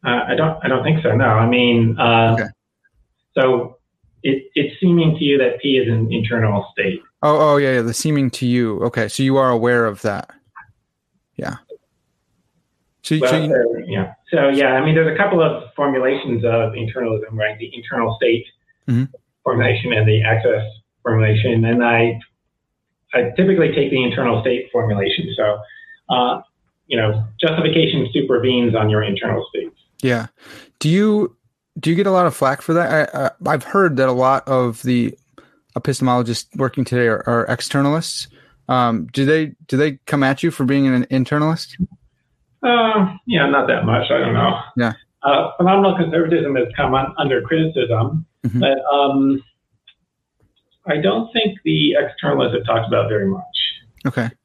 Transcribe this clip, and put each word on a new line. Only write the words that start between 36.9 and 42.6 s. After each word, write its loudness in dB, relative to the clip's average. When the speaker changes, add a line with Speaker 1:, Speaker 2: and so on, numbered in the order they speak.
Speaker 2:
are, 0
are 0
externalists. -2
Um, 0
do 0
they, 0
do -2
they 0
come -2
at 0
you 0
for -2
being 2
an 2
internalist? -2